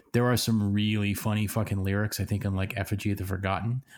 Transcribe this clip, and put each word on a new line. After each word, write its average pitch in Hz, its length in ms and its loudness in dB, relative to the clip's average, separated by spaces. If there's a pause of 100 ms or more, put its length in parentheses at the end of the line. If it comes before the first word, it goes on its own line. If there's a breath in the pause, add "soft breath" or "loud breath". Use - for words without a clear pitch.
(120)
there 120 140 4
are 123 100 4
some 104 360 2
really 104 420 2
funny 107 320 0
fucking 101 360 -2
lyrics, 101 380 0
I 101 40 0
think, 101 220 -2
on, 98 80 0
like, 95 240 -2
Effigy 101 320 -2
of 101 80 -2
the 95 80 -6
Forgotten 95 560 -2 (160 loud breath)